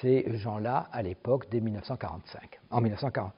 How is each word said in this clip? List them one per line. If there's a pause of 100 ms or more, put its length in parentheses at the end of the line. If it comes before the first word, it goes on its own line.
ces
gens-là
à
l'époque,
dès
mille
neuf
cent
quarante-cinq. (120)
En
mille
neuf
cent
quarante,